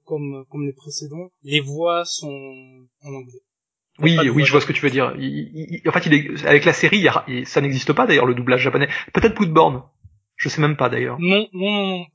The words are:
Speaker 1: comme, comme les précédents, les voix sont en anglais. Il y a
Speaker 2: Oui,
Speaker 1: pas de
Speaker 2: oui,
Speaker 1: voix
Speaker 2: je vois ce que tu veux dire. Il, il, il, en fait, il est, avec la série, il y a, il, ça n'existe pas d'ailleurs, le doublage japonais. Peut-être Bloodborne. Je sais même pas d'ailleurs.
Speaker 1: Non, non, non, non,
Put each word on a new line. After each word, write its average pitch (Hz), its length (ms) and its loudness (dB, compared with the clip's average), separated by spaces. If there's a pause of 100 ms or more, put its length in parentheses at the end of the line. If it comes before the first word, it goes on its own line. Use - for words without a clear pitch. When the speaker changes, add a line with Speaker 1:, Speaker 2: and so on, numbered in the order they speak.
Speaker 1:
comme, 139 440 -8
comme 147 160 -8
les 139 80 -6
précédents, 151 560 -14 (140)
les 143 180 -4
voix 170 440 -4
sont 135 800 -14 (180)
en 139 100 -14
anglais. 127 280 -16 (580)
Il - 20 -16
y - 0 -
a - 20 4
Speaker 2:
Oui, 165 140 6
Speaker 1:
pas 160 60 2
de 131 60 2
Speaker 2:
oui, 117 120 0
Speaker 1:
voix 143 40 2
Speaker 2:
je - 60 2
vois 143 100 6
ce - 40 -2
que - 80 -2
tu - 80 -6
veux 143 80 0
dire. 127 280 0
Il, 135 60 -8
il, 156 600 -10
il, 165 60 0
en - 20 2
fait, 175 160 0
il 151 60 4
est, 147 320 0
avec 147 200 6
la 165 80 6
série, 175 240 2
il 196 60 2
y 147 40 4
a, - 200 2
il, 127 200 -8
ça - 140 0
n'existe 139 320 0
pas 247 140 2
d'ailleurs, 135 180 4
le 123 100 4
doublage 127 260 0
japonais. 139 280 0 (240)
Peut-être 220 220 4
Bloodborne. 160 480 2 (520)
Je - 140 -4
sais - 120 -2
même 147 140 2
pas 127 140 0
d'ailleurs. 123 300 -4
Speaker 1:
Non, 196 340 0
non, 190 180 -4
non, 202 160 -2 (120)
non, 175 160 -14